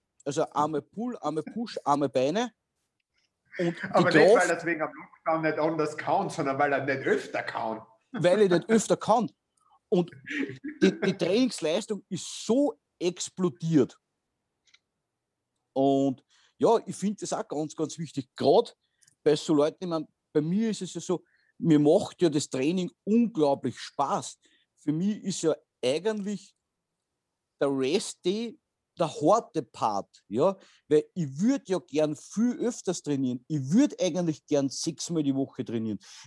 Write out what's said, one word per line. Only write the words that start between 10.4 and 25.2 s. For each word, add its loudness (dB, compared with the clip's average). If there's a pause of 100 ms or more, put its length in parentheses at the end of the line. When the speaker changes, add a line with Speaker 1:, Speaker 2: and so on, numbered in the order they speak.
Speaker 1:
die, 4
die -2
Trainingsleistung -2
ist -10
so 0 (180)
explodiert. -2 (1700)
Und 2 (340)
ja, 4
ich -10
find -4
das -6
auch -6
ganz, -6
ganz -6
wichtig. -8
Grad 4 (440)
bei 4
so -2
Leuten, 2
ich -6
mein, -4 (240)
bei 2
mir 0
ist -4
es -10
ja -8
so, -4 (340)
mir 6
macht 4
ja 4
das 0
Training -2 (140)
unglaublich 0
Spaß. -4 (380)
Für -4
mich -2